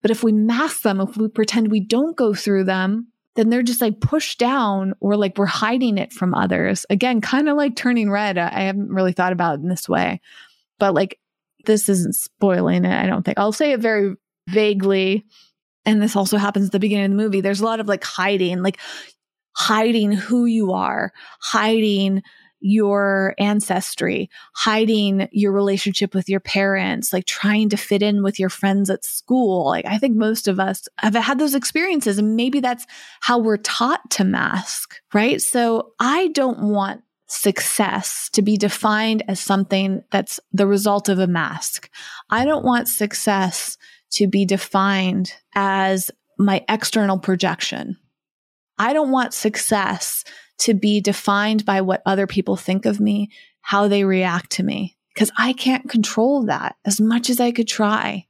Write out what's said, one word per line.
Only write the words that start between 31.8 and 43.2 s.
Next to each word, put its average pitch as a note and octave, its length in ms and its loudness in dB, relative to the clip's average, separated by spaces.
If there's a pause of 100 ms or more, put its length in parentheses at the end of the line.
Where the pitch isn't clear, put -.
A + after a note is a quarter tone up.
and G#3+ 180 2
maybe B3+ 240 0
that's B3 260 -4 (340)
how B3 180 2
we're A3 180 2
taught - 560 -2
to G3 120 0
mask, - 760 -4 (140)
right? A3 260 2
So A#3 580 0
I D#4 300 2
don't C4 420 0
want G3+ 320 -2 (240)
success - 1080 -2
to G#3+ 100 4
be G#3 140 4
defined G#3+ 680 0
as F#3+ 140 -4
something F#3+ 720 0
that's G3 280 -2 (140)
the G3 140 2
result G3+ 420 2
of F#3+ 100 2
a F#3+ 80 2
mask. E3 640 -4 (400)
I A#3 160 0
don't D4+ 200 0
want A#3+ 240 0
success G3 880 -2 (340)